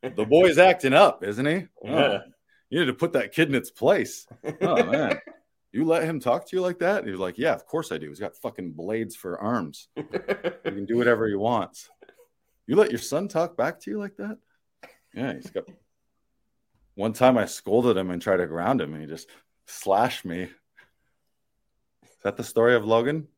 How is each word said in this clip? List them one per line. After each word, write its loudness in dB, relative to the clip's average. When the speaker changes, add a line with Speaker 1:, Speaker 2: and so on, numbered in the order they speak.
Speaker 1:
The -2
boy's 6
acting 6
up, 6
isn't -4
he? -2
Speaker 2:
Yeah. -8
Speaker 1:
Oh, 2
you -2
need 2
to -2
put -4
that -2
kid 2
in 0
its -2
place. 0
Oh, 2
Speaker 2:
<laughs> -2
Speaker 1:
man. -2
You -2
let 2
him -4
talk -2
to -8
you -2
like -4
that? -2
He's -8
like, -6
"Yeah, 0
of -8
course -6
I -6
do. -12
He's -18
got -10
fucking -10
blades -6
for -10
arms. -6
Speaker 2:
<laughs> -18
Speaker 1:
He -10
can -10
do -2
whatever 2
he -4
wants." -4
You 0
let 6
your -4
son -4
talk -4
back -2
to -12
you -6
like -12
that? -10
Yeah, -6
he's -14
got. -8
One -4
time 6
I 2
scolded 2
him -2
and -6
tried 0
to 0
ground -2
him, -6
and -12
he -14
just -14
slashed 0
me. -8
Is -12
that -4
the -8
story 2
of 0
Logan? 0